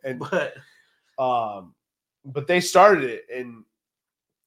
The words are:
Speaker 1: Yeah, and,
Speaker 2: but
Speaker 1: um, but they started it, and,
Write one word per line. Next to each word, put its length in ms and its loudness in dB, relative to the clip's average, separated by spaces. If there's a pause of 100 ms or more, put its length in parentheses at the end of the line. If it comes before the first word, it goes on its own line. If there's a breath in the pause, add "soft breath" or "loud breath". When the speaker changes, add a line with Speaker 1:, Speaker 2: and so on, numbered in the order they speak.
Speaker 1:
Yeah, 60 -6
and, 100 -8
Speaker 2:
but 340 -4 (640 soft breath)
Speaker 1:
um, 560 -4 (500)
but 220 -10
they 140 4
started 500 4
it, 140 -10 (100)
and, 300 -12 (840)